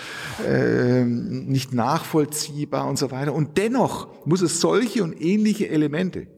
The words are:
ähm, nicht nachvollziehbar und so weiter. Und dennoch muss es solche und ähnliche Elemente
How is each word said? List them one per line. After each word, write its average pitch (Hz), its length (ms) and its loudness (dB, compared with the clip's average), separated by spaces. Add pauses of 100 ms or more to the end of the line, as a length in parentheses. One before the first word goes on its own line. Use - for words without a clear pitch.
(460)
ähm, 123 1000 2
nicht 131 260 0
nachvollziehbar 143 1120 -2
und 135 100 -2
so 135 140 -2
weiter. 139 220 -2
Und 160 240 -2
dennoch 220 680 0
muss 180 160 2
es - 200 0
solche 196 420 2
und 160 160 -6
ähnliche 202 500 2
Elemente 151 580 0 (100)